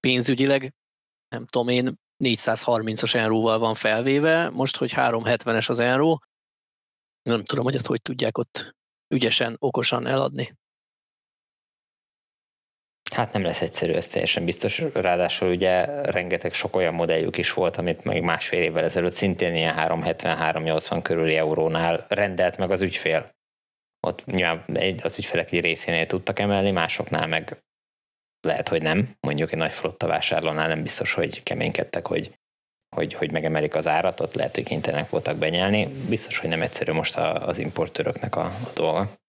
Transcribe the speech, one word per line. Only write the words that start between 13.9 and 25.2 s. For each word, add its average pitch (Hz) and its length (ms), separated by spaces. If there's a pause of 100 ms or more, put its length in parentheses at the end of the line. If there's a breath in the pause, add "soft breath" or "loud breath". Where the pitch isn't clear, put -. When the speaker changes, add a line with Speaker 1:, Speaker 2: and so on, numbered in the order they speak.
Speaker 2:
ez 80 140
teljesen - 380
biztos. - 340
Ráadásul 90 680
ugye 90 360 (180)
rengeteg 90 500
sok - 240
olyan 85 180
modelljük 82 420
is 87 160
volt, 90 240
amit 87 280
még 87 180
másfél 85 400
évvel 82 220
ezelőtt 87 280
szintén 87 420
ilyen 80 200
háromhetven, 82 640
háromnyolcvan 80 680
körüli 80 340
eurónál 80 720
rendelt 95 500
meg 95 120
az 92 120
ügyfél. 80 480 (760)
Ott - 180
nyilván 85 380 (100)
egy, 92 320
az 85 140
ügyfelek - 340